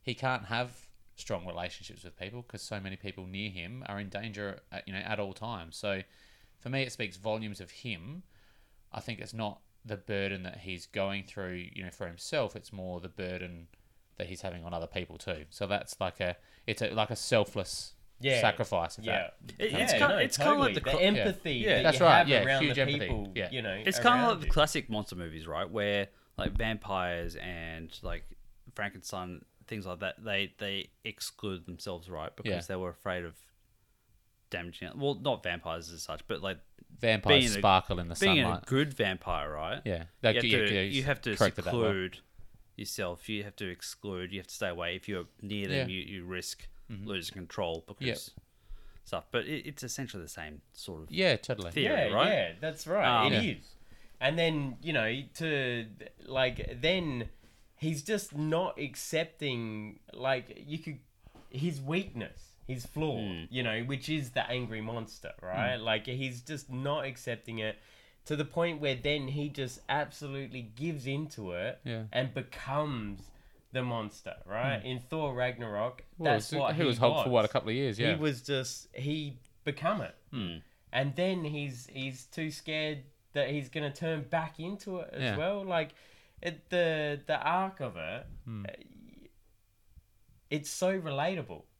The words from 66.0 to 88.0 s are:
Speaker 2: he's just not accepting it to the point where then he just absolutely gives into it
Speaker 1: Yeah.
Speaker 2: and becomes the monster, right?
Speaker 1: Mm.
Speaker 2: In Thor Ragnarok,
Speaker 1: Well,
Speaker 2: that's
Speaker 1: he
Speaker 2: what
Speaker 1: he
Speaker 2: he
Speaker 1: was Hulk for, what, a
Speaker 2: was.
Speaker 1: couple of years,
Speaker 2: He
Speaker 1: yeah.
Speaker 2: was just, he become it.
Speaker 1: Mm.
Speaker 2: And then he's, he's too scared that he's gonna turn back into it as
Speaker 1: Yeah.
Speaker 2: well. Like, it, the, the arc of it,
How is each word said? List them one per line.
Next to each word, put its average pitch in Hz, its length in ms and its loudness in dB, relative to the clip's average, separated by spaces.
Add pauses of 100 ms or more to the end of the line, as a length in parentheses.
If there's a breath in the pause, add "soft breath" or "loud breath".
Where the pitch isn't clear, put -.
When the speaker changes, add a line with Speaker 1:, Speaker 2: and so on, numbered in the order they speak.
Speaker 2:
he's 127 360 -4
just 147 280 -10
not 135 360 -2
accepting 117 540 -6
it 107 200 -2 (460 soft breath)
to 151 100 0
the 147 100 0
point 170 360 0
where 139 140 2
then 143 340 0
he 147 180 0
just 139 400 -4
absolutely 139 760 -2
gives 131 440 -4
into 135 460 -4
it 95 320 -2
Speaker 1:
Yeah. 113 260 -4
Speaker 2:
and 127 220 0
becomes 131 960 -4 (440 soft breath)
the 127 80 0
monster, 113 540 -4 (100)
right? 123 380 0
Speaker 1:
Mm. - 20 -10
Speaker 2:
In 127 140 -4
Thor 147 340 -2
Ragnarok, 120 720 -2 (160)
Speaker 1:
Well, 151 140 6
Speaker 2:
that's 110 180 2
Speaker 1:
he 156 60 0
Speaker 2:
what 151 180 4
Speaker 1:
he 165 80 4
Speaker 2:
he 143 40 6
Speaker 1:
was 117 120 2
Hulk 127 240 8
for, 131 80 2
what, 120 80 10
a 107 60 8
Speaker 2:
was. - 60 2
Speaker 1:
couple 110 180 2
of 113 60 2
years, 127 220 0
Speaker 2:
He 117 60 2
Speaker 1:
yeah. 110 140 6
Speaker 2:
was 147 260 0
just, 131 520 -2
he 147 440 -4 (240)
become 156 380 0
it. 82 120 -6 (180)
Speaker 1:
Mm. 90 300 -4 (300 soft breath)
Speaker 2:
And 135 240 0
then 180 280 0
he's, 143 480 -6
he's 135 360 -8
too 156 240 -4
scared 151 480 -4 (340)
that 135 160 2
he's 143 200 -2
gonna 147 220 -2
turn 160 380 -2
back 160 300 -2
into 185 400 -6
it - 120 -8
as 139 120 -6
Speaker 1:
Yeah. 113 140 2
Speaker 2:
well. 196 280 0
Like, 165 300 0 (440 soft breath)
it, - 300 -6
the, 156 560 4
the 151 160 2
arc 190 380 2
of 110 180 -4
it, 85 300 -4 (200)